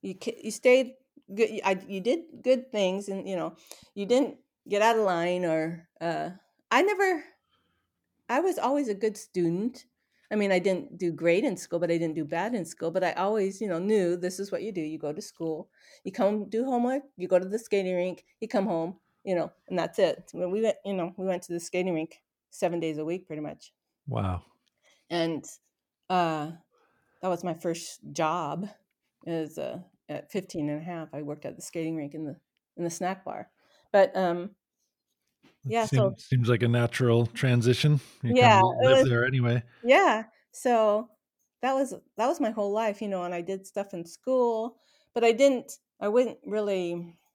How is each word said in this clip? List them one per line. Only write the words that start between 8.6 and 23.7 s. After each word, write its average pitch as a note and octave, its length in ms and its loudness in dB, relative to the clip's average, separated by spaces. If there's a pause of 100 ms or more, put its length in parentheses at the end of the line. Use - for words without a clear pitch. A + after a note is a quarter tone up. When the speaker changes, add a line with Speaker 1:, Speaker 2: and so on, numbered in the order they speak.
Speaker 1:
a G#3 60 -2
good G#3 220 -4
student. F3+ 680 -2 (460)
I G#3+ 40 -2
mean, G3+ 160 2
I F#3 80 4
didn't F3 380 -2
do F3 160 -2
great E3+ 320 2
in G#3+ 100 0
school, - 240 -6
but E3+ 120 0
I E3+ 60 2
didn't D#3+ 180 -2
do D#3+ 100 -4
bad F3 280 -4
in F#3+ 120 -4
school. E3 260 -6
But F#3 120 0
I F3 100 0
always, F#3+ 480 -2
you A3 60 -4
know, E3+ 120 -2
knew F#3 380 2
this F3+ 220 -6
is G3+ 120 -6
what F3+ 120 -4
you A3 100 -6
do. F3+ 80 -6
You D#3 160 -6
go D3+ 160 -6
to D#3 80 -10
school, D#3+ 480 -8 (340)
you F#3+ 80 -8
come G#3 380 -2
do A3+ 160 -2
homework, C4 380 0 (120)
you F3+ 120 -8
go F#3 120 4
to F#3 80 -4
the G#3 120 -4
skating G3 360 -2
rink, F3+ 300 -4 (160)
you A3 80 -8
come G3 160 0
home, F3 340 -4 (240)
you F#3+ 120 -2
know, D#3+ 160 -2 (180)
and F3+ 100 -2
that's E3 200 -4
it. F3 340 2
When F3 180 -4
we G#3 100 -2
went, A3 220 0
you G3 100 -6
know, F3+ 240 -4
we F#3 80 -6
went F#3 180 -2
to F3 100 -10
the E3+ 80 -4
skating F3+ 320 -4
rink D#3+ 280 -6 (280)
seven E3+ 320 -4
days D#3+ 160 -4
a D3+ 80 -6
week, F#3 220 -8
pretty D3+ 140 -10
much. D3+ 300 -14 (360)